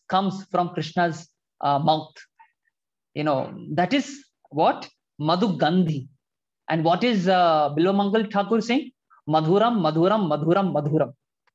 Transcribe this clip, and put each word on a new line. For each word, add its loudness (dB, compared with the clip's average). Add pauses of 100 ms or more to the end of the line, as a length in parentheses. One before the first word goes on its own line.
(100)
comes -2
from 0
Krishna's, -4 (320)
uh, 0
mouth. 0 (1000)
You -4
know, -2 (180)
that 0
is -4 (280)
what? 0 (320)
Madhu 0
Gandhi. 0 (600)
And -2
what 2
is, 0
uh, 4
Bilomangal 0
Thakur 0
saying? -2 (340)
"Madhuram, 2
madhuram, 2
madhuram, 0
madhuram." -2 (400)